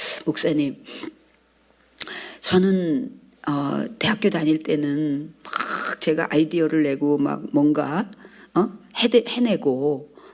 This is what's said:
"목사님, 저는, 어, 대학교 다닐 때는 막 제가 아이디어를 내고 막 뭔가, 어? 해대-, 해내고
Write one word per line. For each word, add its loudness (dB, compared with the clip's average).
"목사님, 0
저는, 2
어, -2
대학교 2
다닐 2
때는 -2
막 -12
제가 0
아이디어를 2
내고 2
막 -2
뭔가, 2
어? 2
해대-, 4
해내고 0